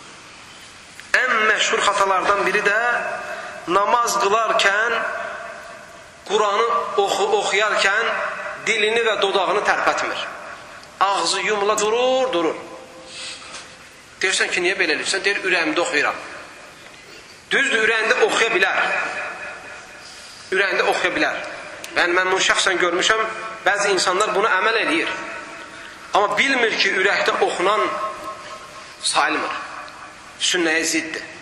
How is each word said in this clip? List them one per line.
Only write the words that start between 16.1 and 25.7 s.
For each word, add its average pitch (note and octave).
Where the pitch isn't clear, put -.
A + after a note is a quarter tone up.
Düzdür, A3
ürəyində A3
oxuya A3
bilər. F3+
Ürəyində F#3+
oxuya F#3
bilər. D3
Yəni, F3
mən F#3
bunu F#3+
şəxsən F#3+
görmüşəm, F3+
bəzi G3+
insanlar F#3+
buna G3
əməl A3
eləyir. D3